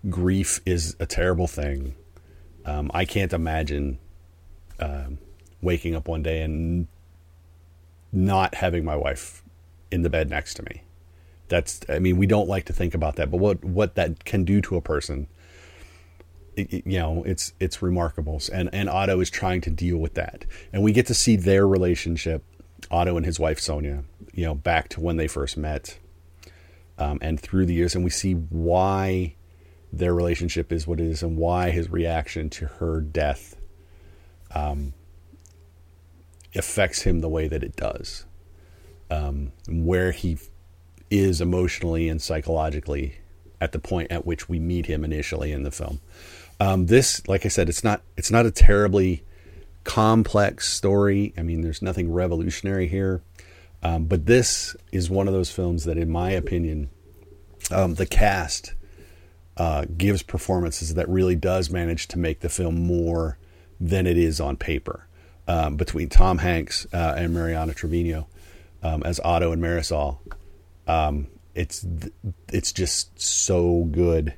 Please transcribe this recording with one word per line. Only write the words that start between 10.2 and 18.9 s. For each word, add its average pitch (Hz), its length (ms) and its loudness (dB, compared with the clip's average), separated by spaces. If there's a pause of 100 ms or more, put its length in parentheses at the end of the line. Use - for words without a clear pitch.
next 76 260 -6
to - 80 -12
me. - 200 -14 (640)
That's, - 400 -2
I 73 120 -2
mean, 90 180 4
we 98 100 4
don't 101 220 4
like 95 160 -2
to - 80 -6
think 87 200 0
about 76 220 -2
that, 71 160 -2
but 90 60 -2
what, 98 260 2
what 92 320 0
that 82 300 -2
can 95 180 0
do 98 180 4
to - 140 -4
a 82 60 0
person, 73 460 -4 (1300)
it, 98 180 -6
it, 90 140 -6
you 92 120 0
know, 80 240 -2
it's, - 360 -4
it's 90 220 -4
remarkable. 85 600 -2 (120)
And, 90 180 -2
and 98 180 -2
Otto 95 300 2